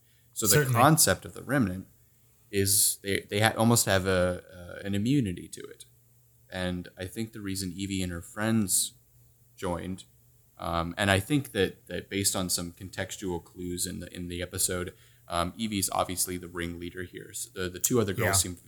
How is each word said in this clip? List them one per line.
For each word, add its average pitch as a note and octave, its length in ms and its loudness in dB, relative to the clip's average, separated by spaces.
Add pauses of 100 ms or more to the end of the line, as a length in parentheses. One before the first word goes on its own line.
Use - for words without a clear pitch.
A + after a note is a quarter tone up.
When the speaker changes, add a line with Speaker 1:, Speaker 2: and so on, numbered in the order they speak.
(340)
Speaker 1:
So - 100 -2
the G#2+ 120 6
Speaker 2:
Certainly. A#2+ 220 4
Speaker 1:
concept C#3 460 8
of F#2 80 -12
the F2+ 100 -10
Remnant G2 440 0 (640)
is G2 540 4
they, G2 260 0
they G#2 100 2
ha-, A2 160 4
almost A#2 300 4
have F#2+ 200 2
a, F2+ 360 2 (100)
uh, - 320 -14
an G2 120 -4
immunity G#2+ 500 0
to - 140 -14
it. - 240 -16 (640)
And F2+ 380 -4 (100)
I F#2 60 -6
think A2+ 280 -8
the A2+ 80 -12
reason F#2+ 320 -4
Evie F#2+ 300 -2
and F2+ 80 -2
her E2+ 100 -6
friends G#2+ 760 0 (600)
joined, F2+ 460 -4 (560)
um, E2+ 400 -2
and G2+ 140 4
I F#2+ 80 4
think C#3 320 0
that, - 340 -2
that F2+ 240 -10
based G2 240 0
on F#2 160 -2
some F2 220 -4
contextual F#2 720 -8
clues F2+ 420 -6
in F2+ 140 -8
the, F2 120 -14
in F2+ 140 -10
the F2 160 -8
episode, F2+ 520 -4 (340)
um, F2 320 0
Evie's G#2+ 320 -2
obviously F2+ 460 -2
the F2 100 -12
ringleader F2 560 -8
here. - 280 -14
So - 220 -10
the, F#2 140 -4
the F2+ 100 -10
two B2 220 2
other G2 140 0
girls A2 120 -2
Speaker 2:
Yeah. G2 60 2
Speaker 1:
seemed F2+ 360 0